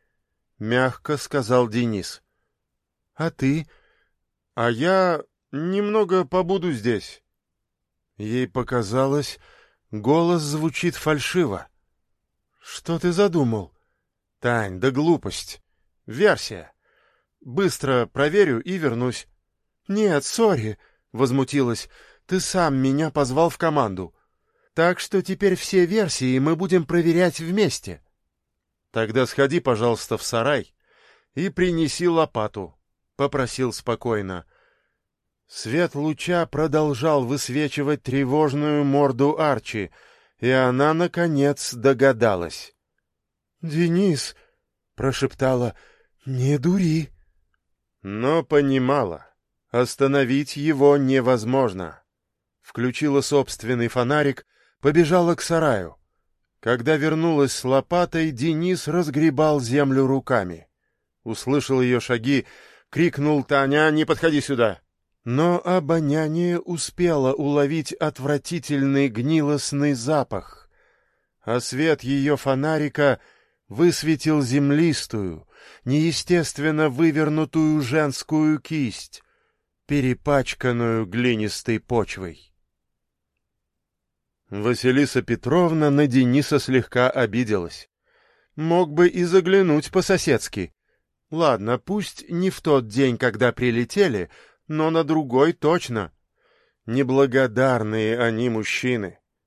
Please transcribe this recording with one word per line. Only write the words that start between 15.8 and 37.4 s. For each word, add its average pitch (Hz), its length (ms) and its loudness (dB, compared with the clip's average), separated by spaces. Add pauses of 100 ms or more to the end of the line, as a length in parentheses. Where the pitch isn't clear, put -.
Версия. 120 680 -2 (680)
Быстро 131 680 -2
проверю 151 540 2
и 185 180 -6
вернусь». 123 500 -4 (580)
«Нет, 196 380 0
сори», 143 540 0 (340)
возмутилась. 131 760 0 (380)
«Ты 185 140 -2
сам 165 360 0
меня 135 340 0
позвал 147 400 2
в - 80 -10
команду. 110 560 -2 (600)
Так 175 240 2
что - 240 -2
теперь 185 340 0
все 185 280 2
версии 160 540 0
мы 156 180 2
будем 180 280 0
проверять 170 560 2
вместе». 165 600 -2 (920)
«Тогда 113 340 0
сходи, 139 340 0
пожалуйста, 117 560 -2
в - 60 -10
сарай 120 520 -4 (600)
и 185 140 -4
принеси 175 600 -2
лопату», 110 720 -2 (380)
попросил 131 560 -2
спокойно. 104 760 -6 (1000)
Свет 151 480 -4
луча 156 520 -2
продолжал 147 800 0
высвечивать 139 800 -2